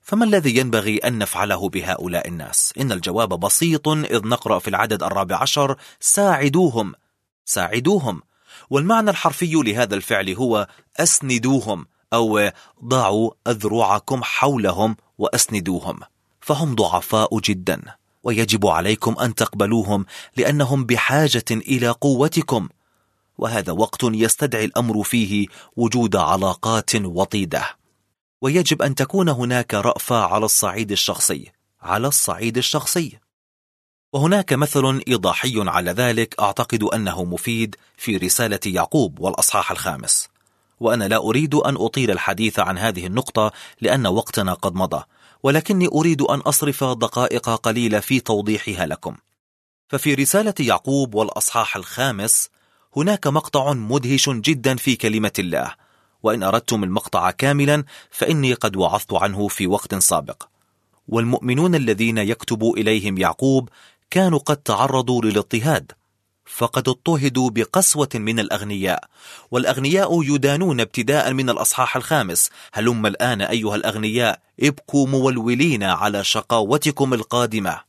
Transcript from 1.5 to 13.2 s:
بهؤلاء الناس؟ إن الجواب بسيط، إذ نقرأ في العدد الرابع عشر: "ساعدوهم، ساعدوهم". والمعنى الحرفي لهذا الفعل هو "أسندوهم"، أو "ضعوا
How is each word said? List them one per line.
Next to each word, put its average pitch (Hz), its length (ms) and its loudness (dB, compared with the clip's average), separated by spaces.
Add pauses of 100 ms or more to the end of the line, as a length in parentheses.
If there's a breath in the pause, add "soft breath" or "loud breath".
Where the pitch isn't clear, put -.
بهؤلاء 87 580 -4
الناس؟ - 520 -4
إن 131 120 0
الجواب 92 480 -2
بسيط، 151 480 2
إذ 143 400 0
نقرأ 110 320 0
في - 80 -6
العدد 101 360 0
الرابع 92 380 -2
عشر: 139 340 0 (240 loud breath)
"ساعدوهم، 143 960 2 (520)
ساعدوهم". 117 760 0 (480 loud breath)
والمعنى 208 400 2
الحرفي 165 440 0
لهذا 113 420 2
الفعل 98 340 -2
هو 107 380 0 (300 soft breath)
"أسندوهم"، 123 880 0 (280)
أو 107 380 2 (340 loud breath)
"ضعوا 113 460 2 (160)